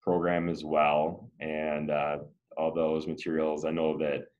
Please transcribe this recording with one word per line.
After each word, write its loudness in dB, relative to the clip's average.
program 2
as -4
well. 2
And, -2
uh, 0
all 0
those 0
materials, -2
I 0
know 0
that -2